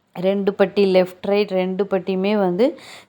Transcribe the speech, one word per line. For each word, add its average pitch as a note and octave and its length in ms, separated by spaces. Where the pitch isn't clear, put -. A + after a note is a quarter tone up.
ரெண்டு G3 380
பட்டி G3+ 340
லெஃப்ட், F#3 380
ரைட் G3+ 260
ரெண்டு F#3 320
பட்டியுமே F#3+ 540
வந்து F#3+ 280